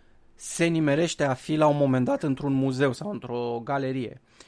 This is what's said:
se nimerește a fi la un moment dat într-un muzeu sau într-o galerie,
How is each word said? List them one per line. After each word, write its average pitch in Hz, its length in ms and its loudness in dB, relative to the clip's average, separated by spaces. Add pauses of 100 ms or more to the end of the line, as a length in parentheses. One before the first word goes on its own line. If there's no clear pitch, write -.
(340)
se - 300 -4
nimerește 160 600 2
a 135 100 0
fi 151 220 -4
la 156 100 6
un 147 100 6
moment 131 280 4
dat 277 180 0
într-un 143 300 -2
muzeu 135 400 2
sau 165 180 -8
într-o 120 540 -6
galerie, 131 560 -6 (260)